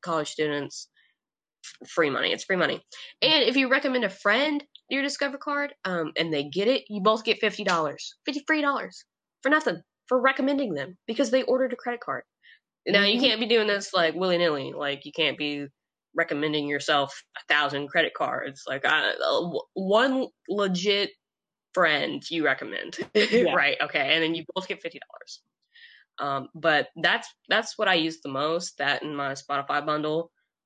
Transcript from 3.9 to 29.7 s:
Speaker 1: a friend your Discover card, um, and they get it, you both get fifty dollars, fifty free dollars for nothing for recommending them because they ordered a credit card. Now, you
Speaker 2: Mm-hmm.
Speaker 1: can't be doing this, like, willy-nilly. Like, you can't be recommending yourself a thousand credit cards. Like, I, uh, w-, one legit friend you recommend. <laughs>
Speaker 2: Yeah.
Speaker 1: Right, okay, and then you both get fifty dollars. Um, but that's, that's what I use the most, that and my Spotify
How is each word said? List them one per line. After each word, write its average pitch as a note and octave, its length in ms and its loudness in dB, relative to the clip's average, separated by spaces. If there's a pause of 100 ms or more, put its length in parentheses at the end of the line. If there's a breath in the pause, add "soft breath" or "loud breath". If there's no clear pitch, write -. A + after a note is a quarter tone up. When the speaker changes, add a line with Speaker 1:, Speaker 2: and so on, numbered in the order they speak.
Speaker 1:
a G3 60 0
friend C#4 520 0 (280)
your C4+ 120 -2
Discover C#4 360 -4
card, C#4+ 360 -6 (120)
um, E3+ 320 -2
and E3 160 -2
they D3 160 -2
get F#3 180 0
it, C4+ 220 2
you G#3 120 -6
both A3 220 4
get G#3+ 160 0
fifty G#3+ 240 -2
dollars, E3 520 -2 (100)
fifty C#4 200 -4
free D#4 160 2
dollars C4+ 440 -2 (360)
for - 80 0
nothing G#3 320 2 (260)
for B3+ 140 2
recommending C4 520 2
them D3 240 -8 (100)
because A#3 240 0
they C4 120 4
ordered B3+ 280 2
a A#3+ 60 -6
credit A#3+ 240 -8
card. C3 220 -8 (640 loud breath)
Now, G3+ 200 4
you G#3 80 4
Speaker 2:
Mm-hmm. A#3+ 100 2
Speaker 1:
can't A3 160 4
be A#3+ 80 -2
doing A3 200 4
this, G3+ 260 -2
like, E3 200 4
willy-nilly. E3+ 600 0
Like, C#3+ 320 -4
you D3 100 -16
can't C#3+ 220 0
be C#3+ 300 -4 (460)
recommending D3+ 540 -2
yourself C#3+ 560 0 (140)
a - 160 -2
thousand C#3+ 340 0
credit D#3+ 260 0
cards. C3+ 540 -4
Like, C#3 180 -6
I, C3+ 260 2
uh, - 300 0
w-, E3+ 200 -4 (120)
one A#3 540 2 (220)
legit G3 640 0 (600)
friend D3 560 2
you D#3+ 160 -2
recommend. - 600 -4
<laughs> - 100 -14
Speaker 2:
Yeah. A3 400 4
Speaker 1:
Right, C#3+ 260 4
okay, D3 320 0
and E3 80 4
then D#3+ 140 2
you E3+ 80 -6 (100)
both F#3 140 -6
get F#3 140 -8
fifty E3 180 -10
dollars. - 420 -20 (800 loud breath)
Um, C#3+ 340 -4
but D#3 360 2 (120)
that's, G3+ 260 0 (220)
that's A3 280 0
what G#3+ 100 0
I F#3 80 4
use D#3+ 260 -2
the C#3+ 80 -10
most, D#3+ 480 -2
that C#3 240 0
and D3 160 -6
my C#3 160 -4
Spotify C#3+ 500 -2